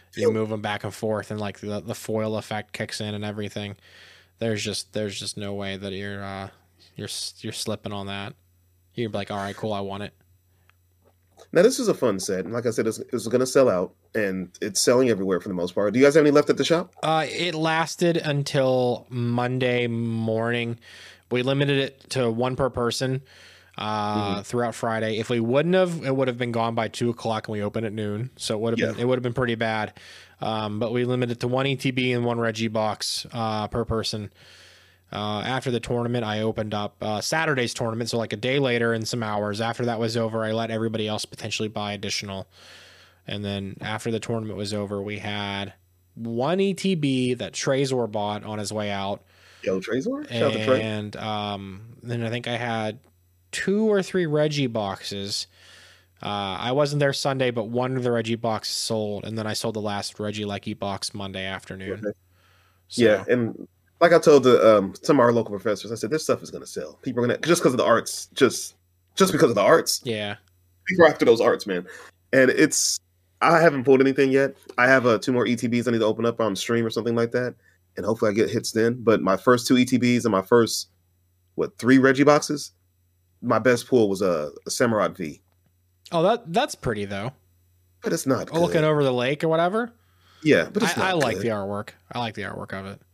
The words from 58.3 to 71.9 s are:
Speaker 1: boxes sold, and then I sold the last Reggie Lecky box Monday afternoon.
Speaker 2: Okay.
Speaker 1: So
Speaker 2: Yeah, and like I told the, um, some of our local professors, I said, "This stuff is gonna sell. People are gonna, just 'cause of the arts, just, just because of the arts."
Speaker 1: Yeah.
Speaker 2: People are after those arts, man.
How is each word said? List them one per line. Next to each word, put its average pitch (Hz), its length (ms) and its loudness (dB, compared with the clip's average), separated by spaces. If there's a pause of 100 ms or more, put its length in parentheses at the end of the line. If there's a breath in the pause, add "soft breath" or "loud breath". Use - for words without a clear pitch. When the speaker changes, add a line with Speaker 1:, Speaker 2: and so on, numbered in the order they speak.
Speaker 1:
boxes 113 400 -4
sold, 104 500 -4
and 110 120 -8
then 107 100 -4
I 107 60 -4
sold 110 220 -4
the 107 60 -6
last 101 380 -6
Reggie 104 260 -6
Lecky 101 280 -6
box 98 400 -6
Monday 98 320 -8
afternoon. 95 600 -10
Speaker 2:
Okay. 104 120 -8 (720)
Speaker 1:
So 120 160 2
Speaker 2:
Yeah, 104 240 6
and 120 380 0 (340)
like 170 100 8
I 170 80 8
told 147 240 8
the, 113 340 8
um, 98 240 0
some 147 160 4
of 131 40 8
our 120 100 8
local 113 200 0
professors, 104 400 -4
I 113 40 -6
said, 107 140 -4
"This 156 140 -2
stuff 117 180 0
is - 100 -14
gonna 73 140 -12
sell. - 380 -12
People 120 200 -2
are 123 40 2
gonna, - 120 0
just 170 220 2
'cause 156 120 4
of 123 40 -2
the 104 80 4
arts, - 480 0
just, - 420 2 (400)
just 190 160 6
because 139 180 6
of 113 60 0
the 101 60 4
arts." 147 420 4
Speaker 1:
Yeah. 104 320 -4 (520)
Speaker 2:
People 175 180 6
are 151 40 8
after 147 160 0
those 113 160 6
arts, - 260 2
man. 90 180 -4 (480 loud breath)